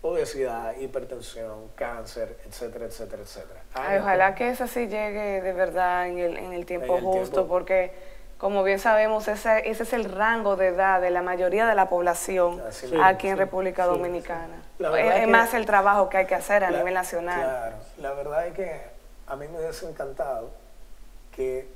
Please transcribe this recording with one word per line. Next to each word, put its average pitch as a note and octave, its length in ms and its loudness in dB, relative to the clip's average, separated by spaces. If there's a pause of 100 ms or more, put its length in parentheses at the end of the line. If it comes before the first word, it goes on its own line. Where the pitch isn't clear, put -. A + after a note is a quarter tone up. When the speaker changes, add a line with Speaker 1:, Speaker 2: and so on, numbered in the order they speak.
Speaker 1:
Obesidad, C3 720 -2
hipertensión, A#2 960 -8
cáncer, A#2 600 -8 (120)
etcétera, A#2 380 -10
etcétera, G#2+ 360 -10
etcétera. - 400 -16 (120)
Speaker 2:
Ay, C3+ 200 -4
Speaker 1:
Ay, G3 60 6
Speaker 2:
ojalá F#3+ 300 4
Speaker 1:
no. F#3+ 60 -6
Speaker 2:
que A#3+ 140 0
esa B3 160 -4
sí A#3+ 220 -4
llegue G#3 520 -4
de F#3 120 -2
verdad F3+ 560 0
en F3 100 -4
el, E3+ 200 -2
en F3+ 140 -10
el F3 140 -6
tiempo F3 200 -4 (100)
Speaker 1:
En F3+ 80 0
el - 0 -
Speaker 2:
justo, F#3 300 0
Speaker 1:
tiempo. F#3+ 140 2
Speaker 2:
porque, F3+ 440 2 (440)
como G3 280 0
bien G3 160 4
sabemos, G#3+ 480 4
ese, A3 420 2
ese A3 140 -2
es A3+ 80 -4
el A#3 140 0
rango G3+ 500 2
de F#3 120 4
edad F#3 320 4
de F3+ 100 2
la F3+ 120 2
mayoría F3+ 460 2
de G#3+ 80 4
la F#3+ 120 6
población F3 800 2
Speaker 1:
Así - 200 -10
Speaker 2:
aquí B2+ 80 -4
Speaker 1:
mismo, D#3+ 80 6 (100)
Speaker 2:
en F#3 80 -2
Speaker 3:
sí, G3 140 0
Speaker 2:
República F#3+ 500 0
Speaker 3:
sí. F3+ 60 4
Speaker 2:
Dominicana. E3+ 680 -4 (200)
Speaker 1:
La E3 100 0
verdad D#3+ 160 4
Speaker 2:
Es, - 80 6
Speaker 1:
es G#3 60 6
Speaker 2:
es A3+ 60 4
Speaker 1:
que A3 40 4
Speaker 2:
más A#3 240 6
el A3 120 0
trabajo G3+ 420 6
que F#3+ 80 -2
hay F#3 100 4
que F#3+ 80 0
hacer G3+ 300 2
a F3+ 80 2
Speaker 1:
la, F3 60 0
Speaker 2:
nivel F3+ 160 0
nacional. F3 460 -2
Speaker 1:
claro, A#2+ 360 -4 (220)
la D3 160 -8
verdad D3 340 -4
es E3 60 -10
que F3 260 -6 (480)
a C#3 80 -8
mí C#3+ 100 -12
me E3 140 -10
hubiese E3 280 -6
encantado C#3 640 -6 (800)
que C3 460 -4